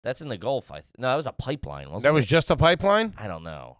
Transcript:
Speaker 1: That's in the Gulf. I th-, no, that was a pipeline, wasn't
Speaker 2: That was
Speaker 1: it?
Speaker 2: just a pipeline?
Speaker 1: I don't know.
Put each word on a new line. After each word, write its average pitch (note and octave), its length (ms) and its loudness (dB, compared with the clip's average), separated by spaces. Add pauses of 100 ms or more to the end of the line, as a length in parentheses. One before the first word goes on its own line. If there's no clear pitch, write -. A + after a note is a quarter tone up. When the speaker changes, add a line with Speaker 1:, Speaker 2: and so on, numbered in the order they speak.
Speaker 1:
That's C3 200 -6
in D3+ 60 -12
the G#2+ 100 -6
Gulf. A#2+ 320 -4
I D2 60 -14
th-, D2 100 -16 (100)
no, B2+ 120 -2
that C3 80 2
was D3+ 100 -4
a G#2+ 60 -6
pipeline, C#2+ 580 -8
wasn't G#2 140 -8
Speaker 2:
That D3+ 100 6
was C#3+ 100 6
Speaker 1:
it? F#2+ 40 -4
Speaker 2:
just D#3+ 220 4
a D#3 60 4
pipeline? G3 640 4
Speaker 1:
I G#2+ 100 -10
don't E2 160 -10
know. C2 360 -12